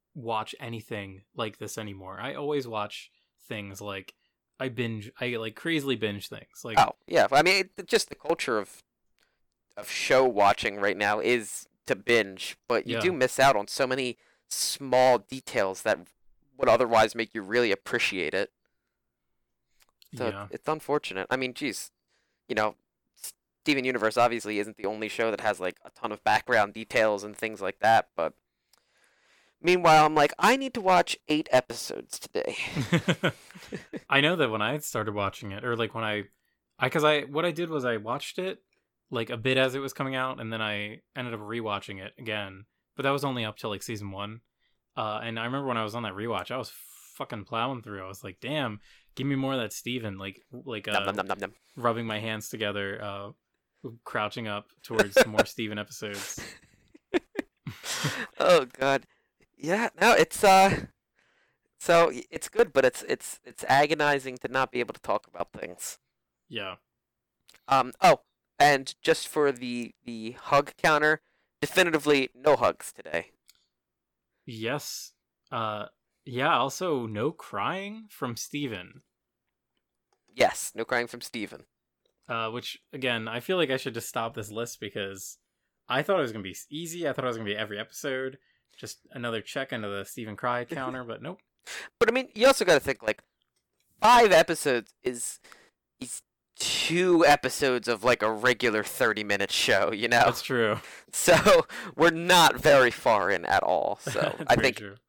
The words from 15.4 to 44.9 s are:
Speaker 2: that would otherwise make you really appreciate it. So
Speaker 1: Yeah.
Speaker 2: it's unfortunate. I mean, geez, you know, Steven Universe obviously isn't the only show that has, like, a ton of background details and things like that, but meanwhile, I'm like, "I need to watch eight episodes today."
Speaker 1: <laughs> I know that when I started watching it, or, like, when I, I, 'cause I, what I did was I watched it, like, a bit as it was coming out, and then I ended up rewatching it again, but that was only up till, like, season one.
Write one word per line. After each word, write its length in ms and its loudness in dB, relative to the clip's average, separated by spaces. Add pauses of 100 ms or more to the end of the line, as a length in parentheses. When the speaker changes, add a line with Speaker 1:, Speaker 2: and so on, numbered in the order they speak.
Speaker 2:
that 180 0 (580)
would 100 2
otherwise 480 4
make 180 -6
you 80 -6
really 300 2
appreciate 640 -2
it. 180 -2 (1600)
So 140 -6
Speaker 1:
Yeah. 240 -8
Speaker 2:
it's 160 -10
unfortunate. 600 -4
I 80 -2
mean, 160 -4
geez, 380 -8 (580)
you 60 -4
know, 200 0 (840)
Steven 240 0
Universe 320 0
obviously 420 0
isn't 160 -6
the 100 -10
only 220 -4
show 240 -2
that 100 -4
has, 200 0
like, 240 -4
a 60 -20
ton 200 -8
of 120 -10
background 500 2
details 500 0
and 140 -12
things 240 -6
like 180 -6
that, 360 4
but 180 -2 (1300)
meanwhile, 440 8
I'm 100 2
like, 240 6
"I 160 6
need 180 -6
to 80 -6
watch 360 4 (100)
eight 240 0
episodes 680 -2
today." 400 -6
Speaker 1:
<laughs> 760 -2 (760)
I 120 4
know 160 2
that 120 2
when 120 -2
I 180 -2
started 340 -6
watching 380 -6
it, 120 -10
or, 120 -2
like, 180 -4
when 100 -6
I, 200 -4 (560)
I, 100 0
'cause 140 0
I, 180 4
what 240 -4
I 60 -2
did 180 -6
was 160 -4
I 120 0
watched 420 -8
it, 240 -8 (480)
like, 180 -4
a 80 -6
bit 200 0
as 180 2
it 40 -4
was 140 -8
coming 220 -6
out, 240 -6
and 120 -8
then 100 -6
I 400 -6 (140)
ended 180 -8
up 80 -10
rewatching 600 -6
it 140 -16
again, 480 -8 (300)
but 80 -8
that 80 2
was 120 -2
only 220 -4
up 120 -8
till, 120 -8
like, 140 -8
season 280 -8
one. 300 -12 (540)